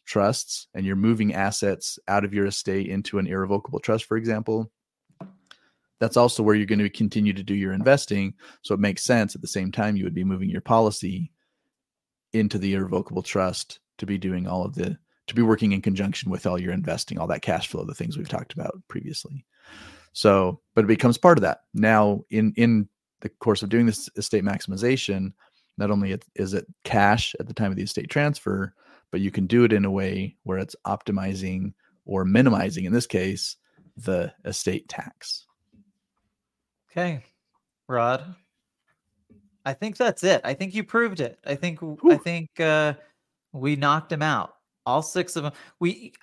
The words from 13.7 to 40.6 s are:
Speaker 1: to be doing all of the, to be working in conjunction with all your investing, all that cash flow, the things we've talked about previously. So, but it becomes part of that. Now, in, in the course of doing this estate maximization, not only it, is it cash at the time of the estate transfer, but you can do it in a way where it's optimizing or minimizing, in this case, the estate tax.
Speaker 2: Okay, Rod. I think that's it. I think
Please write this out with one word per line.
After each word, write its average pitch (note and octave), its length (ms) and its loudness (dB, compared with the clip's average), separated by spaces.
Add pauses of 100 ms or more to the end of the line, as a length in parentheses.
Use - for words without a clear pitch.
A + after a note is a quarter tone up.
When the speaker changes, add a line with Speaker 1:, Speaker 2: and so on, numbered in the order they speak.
Speaker 1:
to - 80 -8
be G2 120 -2
doing F#2 300 -4
all F2+ 180 -4
of - 100 -8
the, F2+ 220 -4 (300)
to - 80 -8
be A#2+ 60 4
working A2 300 4
in F#2+ 100 0
conjunction G2 480 -2
with F#2 160 -4
all F2+ 140 0
your F2+ 140 -4
investing, E2+ 440 -4
all E2 100 -4
that E2+ 140 -4
cash - 260 -2
flow, - 180 -8
the - 100 -10
things - 220 -8
we've - 120 -10
talked - 240 -8
about - 240 -8 (120)
previously. - 560 -12 (680)
So, F#2+ 480 4 (140)
but A2 80 6
it G2+ 40 2
becomes A#2 300 4
part F3 200 8
of G#2+ 60 2
that. - 180 0 (120)
Now, G#2+ 560 4
in, A2 280 2
in A2+ 300 4 (340)
the - 80 -8
course - 340 0
of G2+ 60 -4
doing A#2 160 4
this - 320 -2
estate G#2 260 0
maximization, G2 880 -2 (460)
not G#2 140 0
only G2+ 200 0
it, G2 140 -6 (100)
is F#2+ 180 -4
it G2 120 -4 (180)
cash G#2 560 2
at G#2+ 80 -8
the A#2 60 -12
time G2+ 180 -2
of F#2+ 60 -4
the F#2+ 60 -4
estate G#2 260 -8
transfer, G2 640 -2 (380)
but F#2+ 100 -2
you G2 100 0
can F#2+ 160 -2
do A#2+ 160 6
it A2 100 6
in G2+ 120 4
a G2 60 0
way G2 520 -4
where F#2+ 140 -4
it's F#2+ 180 -8 (100)
optimizing F#2+ 880 -4 (320)
or F#2+ 200 -2
minimizing, F#2+ 600 2
in F2+ 80 -2
this A#2+ 140 0
case, F#2+ 480 -4 (420)
the F2+ 360 -4 (120)
estate - 440 -6
tax. - 560 -12 (1500)
Speaker 2:
Okay, E3+ 320 -4 (640)
Rod. C3 480 0 (1300)
I C3+ 80 -4
think G#3 240 -10
that's A#3 260 0
it. F3+ 200 4
I - 100 -2
think F#3+ 220 -8